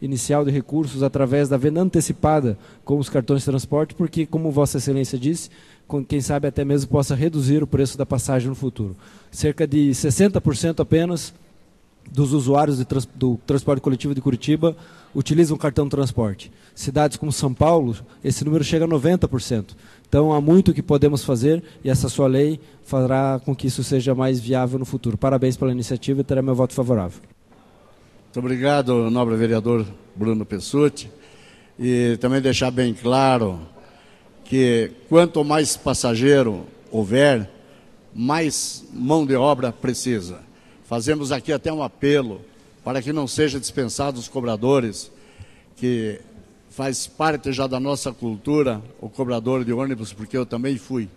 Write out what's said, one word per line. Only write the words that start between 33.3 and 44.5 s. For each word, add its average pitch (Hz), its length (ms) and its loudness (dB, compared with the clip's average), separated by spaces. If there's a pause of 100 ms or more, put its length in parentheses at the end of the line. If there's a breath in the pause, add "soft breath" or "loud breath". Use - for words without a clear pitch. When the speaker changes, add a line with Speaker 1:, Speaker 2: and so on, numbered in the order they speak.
Speaker 2:
que 120 480 2 (160)
quanto 165 340 6
mais 147 340 0
passageiro 123 920 2 (260)
houver, 110 580 2 (640 loud breath)
mais 143 800 -4
mão 147 320 0
de 135 100 0
obra 127 380 0
precisa. 107 680 -4 (440 loud breath)
Fazemos 139 480 -4
aqui 131 200 -4
até 156 200 -4
um 156 100 -6
apelo 135 580 -2 (440 soft breath)
para 127 180 -4
que 135 100 -6
não 151 140 -4
sejam 139 320 -2
dispensados 131 640 -6
os - 80 -14
cobradores, 120 840 -2 (640 loud breath)